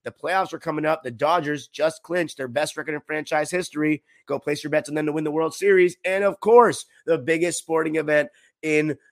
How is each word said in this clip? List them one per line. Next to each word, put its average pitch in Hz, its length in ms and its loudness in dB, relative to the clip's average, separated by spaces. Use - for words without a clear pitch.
The 117 80 -10
playoffs 175 400 -4
are 160 80 -10
coming 156 260 -4
up. 156 160 0
The 123 100 -8
Dodgers 147 560 -2
just - 360 -4
clinched 170 320 -4
their 131 140 -8
best 147 260 -4
record 151 200 -8
in 143 60 -8
franchise 151 480 -4
history. 151 540 -2
Go 143 120 -4
place 147 260 -6
your 143 80 -8
bets 151 180 0
on 147 60 -6
them 156 100 -2
to 147 80 -2
win 156 100 -4
the 151 80 -4
World 160 220 -2
Series. 185 500 4
And, 190 220 -2
of - 160 -2
course, 220 440 6
the 160 120 0
biggest 165 420 0
sporting 160 360 -2
event 151 340 0
in 151 360 0